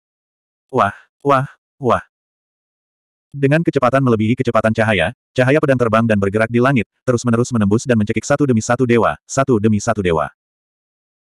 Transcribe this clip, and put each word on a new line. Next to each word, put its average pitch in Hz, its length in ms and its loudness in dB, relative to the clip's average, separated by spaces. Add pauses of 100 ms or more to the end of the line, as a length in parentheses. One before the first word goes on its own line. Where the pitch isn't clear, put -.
(720)
Wah, 107 240 0 (320)
wah, 139 200 2 (360)
wah. 107 220 0 (1300)
Dengan 143 320 0
kecepatan 131 400 0
melebihi 110 320 0
kecepatan 113 320 0
cahaya, 107 400 0 (240)
cahaya 131 240 2
pedang 131 240 2
terbang 113 240 2
dan 104 160 0
bergerak 107 320 -2
di 120 80 2
langit, 131 240 0 (160)
terus-menerus 120 480 -2
menembus 107 320 0
dan 120 160 0
mencekik 107 240 -2
satu 143 240 0
demi 113 160 0
satu 123 240 -2
dewa, 104 400 0
satu 135 320 0
demi 107 240 0
satu 104 240 -2
dewa. 78 240 -2 (960)